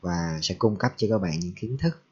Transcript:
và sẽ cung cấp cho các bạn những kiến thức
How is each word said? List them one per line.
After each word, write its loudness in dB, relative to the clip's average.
và 0
sẽ -2
cung 4
cấp 0
cho 0
các 4
bạn -2
những -6
kiến -6
thức 0